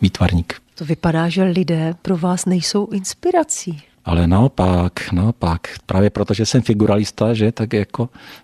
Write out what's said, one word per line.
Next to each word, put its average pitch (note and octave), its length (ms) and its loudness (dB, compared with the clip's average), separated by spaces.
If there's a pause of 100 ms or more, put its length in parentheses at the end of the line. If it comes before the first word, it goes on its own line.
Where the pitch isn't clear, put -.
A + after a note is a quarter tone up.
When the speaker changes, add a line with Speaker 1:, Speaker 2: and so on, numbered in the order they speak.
Speaker 1:
výtvarník. F2+ 600 0 (140)
Speaker 2:
To E3 100 -12
vypadá, E3 440 0
že F#3 140 0
lidé E3 580 0
pro F#3 160 -2
vás F3+ 280 -2
nejsou F#3 420 0
inspirací. G#3 920 -4 (240)
Speaker 1:
Ale E2+ 220 2
naopak, F#2 840 2
naopak, F2+ 560 0 (180)
právě G2 240 2
protože G2+ 360 -2
jsem B2 160 2
figuralista, G#2+ 720 2
že, A2 180 2
tak A2+ 220 -4
jako G#2 360 -2 (340)